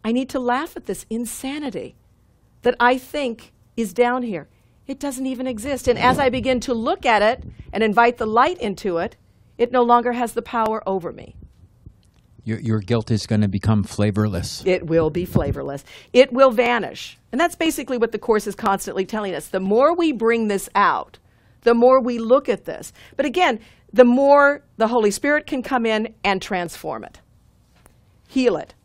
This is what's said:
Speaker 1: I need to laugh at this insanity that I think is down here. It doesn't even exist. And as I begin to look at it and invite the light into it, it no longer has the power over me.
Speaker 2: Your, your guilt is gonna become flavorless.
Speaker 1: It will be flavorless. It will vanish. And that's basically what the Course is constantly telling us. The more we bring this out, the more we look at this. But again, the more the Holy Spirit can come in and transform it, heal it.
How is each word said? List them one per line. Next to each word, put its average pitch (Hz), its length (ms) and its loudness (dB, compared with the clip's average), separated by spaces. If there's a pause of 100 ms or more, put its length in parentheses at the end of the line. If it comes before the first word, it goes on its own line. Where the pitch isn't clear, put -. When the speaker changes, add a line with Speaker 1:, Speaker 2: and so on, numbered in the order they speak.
Speaker 1:
I 220 80 -4
need 254 180 -2
to 277 100 -4
laugh 254 380 -4
at - 80 -16
this - 240 -10
insanity 247 840 -8 (640)
that 240 180 2
I 247 200 4
think 254 540 -8 (220)
is 220 160 -4
down 240 300 0
here. 185 260 -8 (400)
It 277 120 -10
doesn't 262 280 -8
even 254 200 -6
exist. 247 400 -6
And 240 100 2
as 254 200 4
I 277 120 2
begin 254 320 0
to 262 120 -4
look 254 320 -2
at 220 160 4
it 233 220 2 (280)
and 214 120 -2
invite 233 340 4
the 233 80 -4
light 254 320 2
into 185 400 -4
it, 180 180 -4 (420)
it 247 140 0
no 247 120 2
longer 240 300 4
has 233 200 -4
the - 80 -4
power 220 460 -4
over 175 260 -4
me. - 220 -20 (1080)
Speaker 2:
Your, 110 160 -6
your 110 200 -2
guilt 110 320 -2
is 107 160 -2
gonna 107 200 2
become 101 360 0
flavorless. 104 840 -2
Speaker 1:
It 180 220 0
will 160 240 2
be 175 120 -4
flavorless. 143 600 -4 (260)
It 254 220 6
will 269 180 6
vanish. 233 680 -2 (120)
And 240 80 -4
that's 339 160 0
basically 294 440 -4
what 226 120 0
the 214 80 -8
Course 214 280 0
is 196 80 -8
constantly 226 500 -4
telling 202 300 -6
us. 147 120 -10
The 190 120 -4
more 233 360 2
we 330 160 0
bring 226 360 0
this 196 260 -4
out, 165 460 0 (420)
the 233 140 4
more 254 260 6
we 240 160 -4
look 247 320 2
at 196 160 -4
this. - 260 -12 (240)
But - 120 -2
again, 277 320 0 (340)
the 247 100 8
more 277 600 6 (140)
the 220 100 2
Holy 220 240 2
Spirit 294 340 0
can 262 160 -4
come 240 240 -2
in 220 380 -2
and 190 180 0
transform 160 640 -8
it, - 180 -20 (1040)
heal 240 300 0
it. - 160 -12 (120)